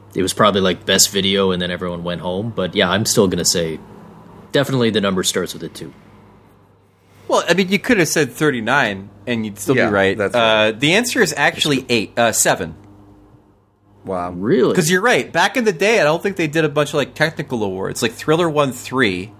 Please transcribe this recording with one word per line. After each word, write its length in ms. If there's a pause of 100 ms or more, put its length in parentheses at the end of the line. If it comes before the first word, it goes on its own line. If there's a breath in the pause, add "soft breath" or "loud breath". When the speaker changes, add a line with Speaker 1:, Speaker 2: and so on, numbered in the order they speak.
(160)
Speaker 1:
it 80
was 100
probably, 280
like, 260
best 220
video, 420
and 100
then 80
everyone 340
went 180
home. 340
But, 200
yeah, 140
I'm 160
still 220
gonna 180
say 340 (720)
definitely 380
the 120
number 220
starts 300
with 100
a 60
two. 240 (1300)
Speaker 2:
Well, 200
I 60
mean, 160
you 80
could 220
have 80
said 240
thirty-nine, 800 (180)
and 180
you'd 140
still 160
Speaker 3:
Yeah, 140
Speaker 2:
be 40
right. 240
Speaker 3:
that's 180
Speaker 2:
Uh, 40
Speaker 3:
right. 400
Speaker 2:
the 140
answer 280
is 160
actually 520
eight, 280
uh, 140
seven. 440 (1300)
Speaker 3:
Wow. 260
Speaker 1:
Really? 420
Speaker 2:
'Cause 160
you're 120
right. 300
Back 260
in 80
the 80
day, 260
I 40
don't 200
think 140
they 100
did 180
a 40
bunch 200
of, 60
like, 180
technical 500
awards. 380
Like, 120
Thriller 360
won 220
three. 680